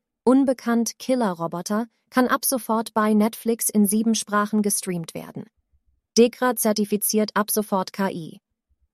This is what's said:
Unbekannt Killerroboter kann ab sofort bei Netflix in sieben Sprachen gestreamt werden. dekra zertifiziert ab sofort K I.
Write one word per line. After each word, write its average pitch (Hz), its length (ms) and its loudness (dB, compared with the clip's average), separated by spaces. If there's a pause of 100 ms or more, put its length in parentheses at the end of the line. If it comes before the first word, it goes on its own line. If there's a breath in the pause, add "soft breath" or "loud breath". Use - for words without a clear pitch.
(240)
Unbekannt 240 760 2
Killerroboter 202 880 -2 (240)
kann 254 160 2
ab 254 200 -2
sofort 226 480 -2
bei 214 180 2
Netflix 220 560 0
in 208 180 4
sieben 220 280 2
Sprachen 208 480 -2
gestreamt 185 500 -4
werden. - 320 -14 (720)
dekra 240 400 4
zertifiziert 214 760 0
ab 208 160 0
sofort 202 420 -2
K 196 160 -2
I. 175 320 -10 (540)